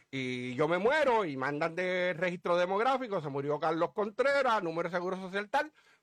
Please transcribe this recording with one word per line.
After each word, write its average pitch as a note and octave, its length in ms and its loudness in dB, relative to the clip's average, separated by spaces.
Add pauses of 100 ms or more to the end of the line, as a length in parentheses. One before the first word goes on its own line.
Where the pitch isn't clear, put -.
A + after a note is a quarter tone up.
y B2+ 460 -6
yo D3+ 140 0
me F3 100 2
muero B3 460 4
y C#3+ 120 -4
mandan D3 380 -2
de F3+ 420 0
registro F3 400 0
demográfico, G3+ 640 2
se D3 80 -6
murió C#3+ 300 -2
Carlos E3 340 0
Contreras, B3 720 2
número E3 260 -4
de E3+ 60 -6
seguro F3+ 220 -2
social F#3+ 340 -6
tal, D4+ 220 0 (300)